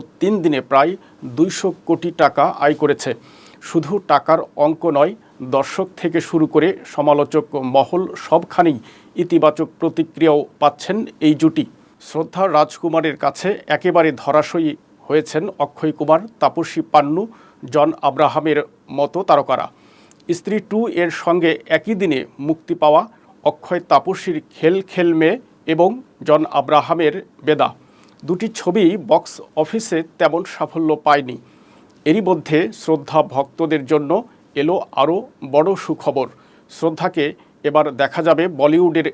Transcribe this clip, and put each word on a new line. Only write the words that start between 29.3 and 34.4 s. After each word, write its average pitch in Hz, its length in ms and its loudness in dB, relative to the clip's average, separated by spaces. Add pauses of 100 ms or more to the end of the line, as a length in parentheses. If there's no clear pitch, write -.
অফিসে 180 380 -4 (200)
তেমন 165 220 2 (120)
সাফল্য 160 360 -4 (160)
পায়নি। 143 320 0 (680)
এরই 160 240 2
মধ্যে 156 280 0 (240)
শ্রদ্ধা 156 380 -2 (160)
ভক্তদের 147 560 -2
জন্য 147 200 0 (500)